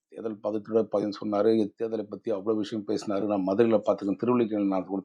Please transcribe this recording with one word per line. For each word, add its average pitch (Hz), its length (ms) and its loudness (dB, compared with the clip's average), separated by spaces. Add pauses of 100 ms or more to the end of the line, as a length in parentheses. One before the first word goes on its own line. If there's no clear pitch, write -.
தேர்தல் 107 320 -8
பாதை, 107 220 -4
திருடர் 110 300 0
பாதைன்னு 104 340 -2
சொன்னாரு. 107 520 4
தேர்தலை 110 260 -4
பத்தி 107 280 -8
அவ்வளவு 107 300 -2
விஷயம் 104 260 -6
பேசினாரு. 104 380 -2
நான் 101 220 0
மதுரையில 107 380 4
பார்த்திருக்கேன், 98 400 0
திருவள்ளிக்கேணியில 110 420 2
நான் 95 180 0
கூட 95 180 -6